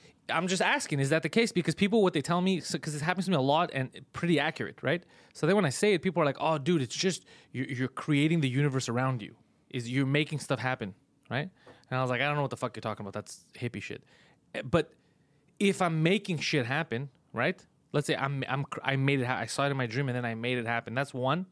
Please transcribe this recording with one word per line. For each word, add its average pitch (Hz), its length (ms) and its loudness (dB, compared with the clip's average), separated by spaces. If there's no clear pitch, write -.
I'm 165 180 0
just 185 140 0
asking, 214 380 0
is 135 100 2
that 147 140 4
the 143 60 -4
case? 226 220 2
Because 160 240 0
people, 202 280 4
what 180 100 4
they 151 80 0
tell 170 180 0
me, 185 220 2
so, - 160 -4
'cause 147 180 -8
it 143 60 -6
happens 170 240 0
to 190 60 -2
me 170 60 4
a 135 40 2
lot 147 320 4
and 131 400 -6
pretty 170 260 2
accurate, - 440 -2
right? 175 200 0
So - 140 -2
then 190 80 6
when 202 100 4
I 139 40 2
say 208 240 2
it, 175 100 2
people 175 180 0
are 151 40 4
like, 139 140 2
"Oh, 156 200 2
dude, 151 220 2
it's 123 140 -4
just, 170 300 -2
you're, 127 140 -4
you're 131 220 -4
creating 156 540 2
the 135 80 2
universe 131 380 2
around 123 360 0
you. - 120 -14
Is 120 180 -6
you're 135 160 2
making 147 340 0
stuff 127 200 -2
happen," 120 340 -4
right? 147 180 -4
And 131 80 -4
I 131 40 0
was 127 100 0
like, 123 100 0
"I 139 40 2
don't 147 100 2
know 147 80 2
what 131 80 -2
the 117 60 -6
fuck 123 180 -6
you're 110 60 -10
talking 107 220 -4
about. 98 100 -8
That's - 320 -10
hippie 117 260 -6
shit." - 220 -12
Eh, - 80 -6
but 151 320 0
if 196 220 2
I'm 160 220 2
making 190 340 2
shit 139 300 0
happen, 139 420 -4
right? 156 320 0
Let's 147 160 0
say 151 80 0
I'm, 139 320 -2
I'm, 135 180 -2
cr-, - 180 -10
I 135 140 0
made 135 220 2
it 123 60 0
ha-, 123 140 -2
I 110 80 -4
saw - 180 -2
it 143 60 0
in 135 60 -2
my 127 100 -2
dream 127 220 -2
and 123 60 -2
then 123 100 -2
I 113 100 -4
made 123 240 -2
it 113 80 -4
happen. 117 260 -4
That's 135 200 -4
one 135 380 -2